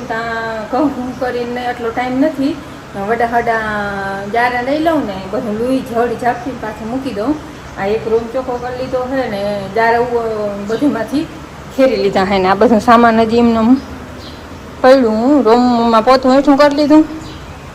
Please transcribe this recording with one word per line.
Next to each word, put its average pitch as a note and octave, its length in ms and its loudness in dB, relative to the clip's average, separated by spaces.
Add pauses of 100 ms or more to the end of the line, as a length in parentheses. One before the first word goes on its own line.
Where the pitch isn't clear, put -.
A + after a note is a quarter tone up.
ત્યાં A3+ 640 -6
ઘઉં D4+ 160 0
ઘઉં B3 320 -6
કરીને A#3+ 420 -4
એટલો A#3+ 280 -6
ટાઈમ B3+ 300 -4
નથી. D4 360 0 (520)
વડા A3+ 180 0
હાડા A#3 360 0 (720)
જારા A#3+ 280 0
લઈ C4+ 180 -2
લઉં D#4 260 0
ને G3+ 80 -6 (180)
બધું G#3+ 280 -4
લુઈ B3+ 200 0
જડ A#3 300 -2 (120)
ઝાપટીને B3 400 -4
પાછું A3 300 -8
મૂકી C4 220 -6
દઉં. A3+ 220 -2 (420)
આ G3 80 -4
એક A3 220 -2
રૂમ A3+ 140 2 (120)
ચોખ્ખો B3+ 240 -4
કરી B3 200 -8
લીધો B3+ 340 -4
હે C4 180 -2
ને G3+ 320 -4 (140)
જારા A3+ 240 2
ઉ-, A3 680 -4
બધીમાંથી B3 600 -2 (480)
ખેરી C4 200 4
લીધા G3 280 2
હે G3 160 0
ને F#3 80 2
આ F#3+ 60 4
બધું G#3+ 260 4
સામાન A#3 400 6
હજી A3+ 180 2
એમનેમ A#3 400 4 (1040)
પડ્યું. B3+ 640 6
રૂમમાં A#3 580 4
પોતું B3+ 340 4
હેઠું C#4 220 6
કરી C#4+ 180 6
લીધું D4+ 300 6 (680)